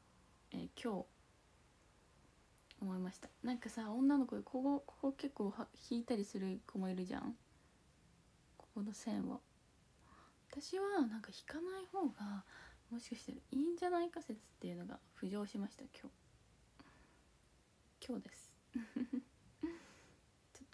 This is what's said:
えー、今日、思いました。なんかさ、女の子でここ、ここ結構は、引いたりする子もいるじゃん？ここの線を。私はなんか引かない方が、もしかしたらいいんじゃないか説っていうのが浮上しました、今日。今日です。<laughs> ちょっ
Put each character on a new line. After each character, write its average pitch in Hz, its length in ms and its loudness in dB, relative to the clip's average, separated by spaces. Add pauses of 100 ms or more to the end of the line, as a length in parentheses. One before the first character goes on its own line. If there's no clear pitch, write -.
(520)
え 185 60 -2
ー、 175 100 -2 (120)
今 202 220 2
日、 - 40 -12 (1700)
思 190 140 0
い 185 60 0
ま 185 120 0
し - 60 -18
た。 - 100 -12 (140)
な 247 120 2
ん 240 40 0
か 233 100 -6
さ、 214 220 -2
女 269 260 8
の 262 100 8
子 214 100 -2
で 202 60 -2
こ 254 200 -2
こ、 277 240 4
こ - 160 -14
こ 269 100 4
結 269 220 -4
構 202 160 2
は、 - 160 -4 (240)
引 233 80 4
い 233 60 0
た 240 100 2
り 202 100 4
す 202 140 -4
る 190 300 0
子 - 100 -4
も 190 100 2
い 185 60 0
る 185 100 -2
じ 185 120 -2
ゃ - 20 -4
ん？ - 180 -2 (1200)
こ - 200 -20
こ 202 60 0
の 208 120 -2
線 202 340 0
を。 - 120 -4 (1120)
私 349 280 0
は 392 260 6
な 220 120 -2
ん 208 40 -4
か - 80 -10
引 - 160 -14
か 294 140 -4
な 370 180 -2
い 370 140 -8
方 370 160 4
が、 202 360 -4 (460)
も 233 80 -4
し 240 100 -10
か 233 60 -6
し - 120 -8
た - 40 -4
ら - 80 -8
い - 40 -14 (100)
い 277 160 4
ん 339 80 2
じ 359 100 2
ゃ 359 40 4
な 339 120 6
い 349 80 2
か 339 100 -6
説 247 120 -4
っ 214 40 -4 (220)
て - 80 -6
い 175 60 -2
う 175 60 -4
の 175 60 -6
が - 140 -8 (180)
浮 185 140 -2
上 208 160 0
し 202 120 -4
ま 196 120 0
し - 60 -18
た、 - 80 -12
今 - 260 -14 (1900)
日。 - 80 -8
今 233 100 0
日 - 60 -4
で - 100 -14
す。 - 180 -18 (220)
<laughs> 247 480 0 (1300)
ち - 80 -18
ょ - 20 -16
っ - 100 -16